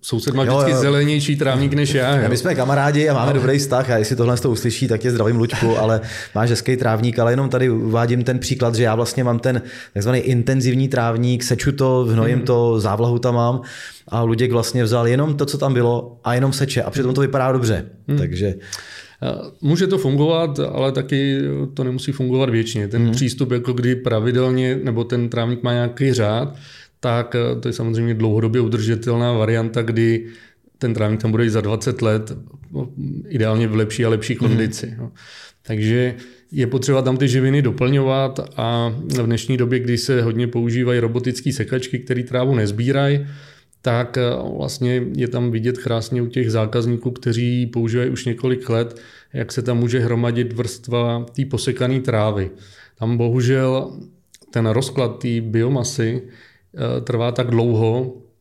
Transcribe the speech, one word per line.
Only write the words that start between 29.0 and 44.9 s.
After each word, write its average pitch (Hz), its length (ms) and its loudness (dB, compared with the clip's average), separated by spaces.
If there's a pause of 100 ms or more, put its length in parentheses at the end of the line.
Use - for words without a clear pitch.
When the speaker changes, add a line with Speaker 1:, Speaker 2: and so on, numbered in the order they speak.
Speaker 1:
varianta, 113 500 0
kdy 113 440 2 (520)
ten 117 160 0
trávník 110 280 0
tam 113 80 0
bude 113 140 2
i 117 60 2
za 110 100 2
dvacet 110 420 -2
let, 107 300 0 (400)
no, 139 160 -6 (400)
ideálně 110 400 2
v 107 80 0
lepší 110 280 0
a 113 40 2
lepší 110 320 0
Speaker 2:
Mhm. 117 80 2
Speaker 1:
kondici, 113 500 -2
no. 120 140 -10 (540)
Takže 113 480 0 (380)
je 127 140 0
potřeba 131 360 0
tam 131 140 2
ty 139 120 2
živiny 131 340 4
doplňovat 135 800 0 (160)
a 117 380 0 (120)
v 127 200 0
dnešní 117 300 0
době, 123 220 2
kdy 120 200 0
se 127 240 0
hodně 117 240 0
používají 120 540 0
robotický 123 520 -2
sekačky, 127 460 -4
který 123 260 -2
trávu 123 300 0
nezbírají, 135 720 0 (580)
tak, 120 340 -2
eh, 127 40 2 (360)
vlastně 127 440 -2 (140)